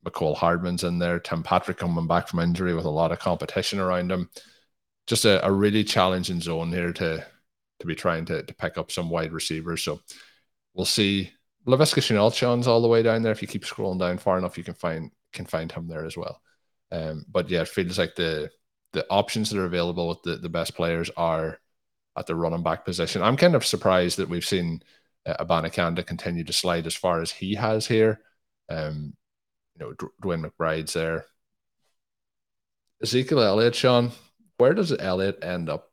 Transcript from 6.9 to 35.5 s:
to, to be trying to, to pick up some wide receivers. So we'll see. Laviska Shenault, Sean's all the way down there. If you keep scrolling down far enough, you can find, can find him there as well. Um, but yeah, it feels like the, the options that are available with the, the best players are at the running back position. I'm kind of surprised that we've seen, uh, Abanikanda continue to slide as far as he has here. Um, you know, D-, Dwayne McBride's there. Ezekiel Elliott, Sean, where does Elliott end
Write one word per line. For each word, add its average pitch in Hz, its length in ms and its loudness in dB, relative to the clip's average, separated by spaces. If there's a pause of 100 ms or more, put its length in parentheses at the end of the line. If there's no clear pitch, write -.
to, 80 300 -4 (540)
to - 80 -12
be 82 80 -4
trying 82 300 -2
to, 82 180 -4
to - 120 -14
pick - 240 -6
up 80 120 -6
some 87 200 -6
wide 82 220 -4
receivers. 80 500 -6
So 76 180 -4 (720)
we'll 92 140 -2
see. 98 440 2 (360)
Laviska 131 340 4
Shenault, 110 340 4
Sean's 123 320 0
all 117 160 6
the 117 60 4
way 117 140 6
down 113 200 2
there. 110 100 2
If 104 80 -4
you 104 80 -8
keep - 160 -8
scrolling 95 340 -4
down 90 200 0
far 92 180 2
enough, 90 220 -4
you 85 60 -10
can 87 100 -10
find, 87 360 -6 (220)
can 85 140 -10
find 82 260 -4
him 82 160 -10
there 80 160 -8
as 80 100 -10
well. - 280 -12 (500)
Um, 80 380 -6
but 87 180 -2
yeah, 87 140 0
it 80 60 -4
feels 90 300 -2
like 85 180 -2
the, 80 340 -2 (420)
the - 160 -4
options 104 400 0
that 104 100 -2
are 92 60 0
available 87 440 -2
with 85 160 -6
the, 85 120 -4
the 85 140 -8
best 82 240 -4
players 85 420 -2
are 80 440 -2 (580)
at - 80 -10
the 82 80 -4
running 85 280 -2
back 82 220 -2
position. 87 380 -2
I'm 123 160 4
kind 175 160 6
of 131 100 2
surprised 90 540 2
that 92 100 -2
we've 85 160 -4
seen, 85 380 -2 (420)
uh, 82 180 -4
Abanikanda 85 640 0
continue 85 400 -6
to 71 80 -10
slide 85 340 0
as 82 80 -6
far 85 280 0
as 85 80 -6
he 95 240 -6
has 110 320 0
here. 110 340 4 (480)
Um, 76 460 -6 (600)
you 80 120 -14
know, 58 80 -12
D-, - 120 -12 (160)
Dwayne 82 240 -2
McBride's 80 460 -2
there. 82 320 -2 (1800)
Ezekiel 131 380 2
Elliott, 110 340 6
Sean, 123 360 4 (480)
where 131 160 8
does 185 180 0
Elliott 95 500 0
end 87 280 -4